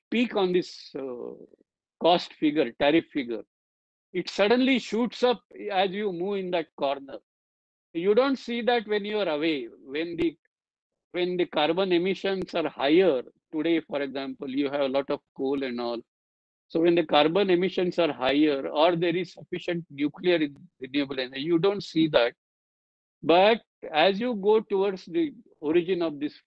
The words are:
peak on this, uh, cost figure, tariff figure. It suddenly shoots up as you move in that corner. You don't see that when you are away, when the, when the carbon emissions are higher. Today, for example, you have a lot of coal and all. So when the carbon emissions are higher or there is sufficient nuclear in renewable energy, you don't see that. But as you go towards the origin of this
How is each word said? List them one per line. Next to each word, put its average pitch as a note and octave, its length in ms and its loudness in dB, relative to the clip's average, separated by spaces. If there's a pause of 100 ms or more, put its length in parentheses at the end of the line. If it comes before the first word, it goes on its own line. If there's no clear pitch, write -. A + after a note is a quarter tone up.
(100)
peak A3+ 260 0
on F#3 160 0
this, - 460 -4
uh, B2 340 -10 (680)
cost F3 340 2
figure, D3 460 0
tariff D3+ 320 4
figure. A#2+ 300 -6 (720)
It F3+ 160 -6
suddenly B3 520 2
shoots - 420 -4
up B3 180 2 (300)
as F#3+ 220 0
you G3+ 200 -4
move F#3+ 260 -4
in F#3 120 -6
that E3+ 160 -2 (100)
corner. C#3 420 -6 (760)
You F#3 240 2
don't C4+ 200 4
see A#3 260 -6
that A3+ 260 0
when G#3 160 -2
you G#3+ 160 -4
are F#3+ 80 -2
away, D3+ 400 -2 (160)
when D#3+ 320 -6
the, D#3+ 200 -2 (760)
when F3+ 240 -2
the F3 100 0
carbon F3 460 0
emissions F#3 640 -2
are D#3 120 -2
higher. C#3+ 540 2 (300)
Today, D#3+ 280 0
for C#3+ 220 -6
example, C3+ 460 -8
you C#3 200 -2
have C#3+ 120 -2
a C#3 80 0
lot C#3 220 -2
of C#3+ 100 -4 (160)
coal C#3 260 -2
and A#2+ 180 -4
all. A#2+ 200 -4 (640)
So - 140 -2
when E3+ 160 4
the E3 80 2
carbon E3 460 2
emissions F3+ 500 0
are D#3+ 120 2
higher C3+ 540 2
or F3 300 2
there E3+ 180 0
is F3 200 -6
sufficient F3 540 -8
nuclear D3+ 480 0
in D3 200 -2 (240)
renewable C3+ 400 -4
energy, C3 220 -6
you E3 180 2
don't G3 240 0
see D#3+ 240 0
that. B2 240 4 (920)
But F#3+ 380 4 (320)
as F3+ 260 4
you B3 160 -2
go G#3 240 2
towards G3 460 -2
the E3 300 -2 (260)
origin E3+ 420 0
of D#3+ 160 -4
this C#3+ 160 -6 (120)